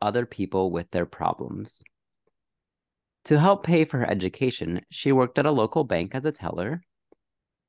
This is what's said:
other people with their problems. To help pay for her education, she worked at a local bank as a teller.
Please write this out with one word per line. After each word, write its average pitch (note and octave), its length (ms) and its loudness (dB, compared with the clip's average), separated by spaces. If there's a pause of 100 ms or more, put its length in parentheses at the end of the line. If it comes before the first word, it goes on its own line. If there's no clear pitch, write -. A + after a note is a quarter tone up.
other G#2+ 240 0
people F#2+ 460 -2
with E2+ 200 -4
their F2 140 0
problems. - 760 -6 (1400)
To D3+ 140 4
help G3 240 4
pay E3 220 4
for C#3+ 140 -2
her A#2+ 100 0
education, F#2 800 -2
she - 220 -2
worked B2+ 260 2
at C#3 80 4
a D3+ 60 2
local C3+ 320 2
bank F#2 320 -2
as C3 100 -6
a D#3 60 -2
teller. F#2 500 -6 (880)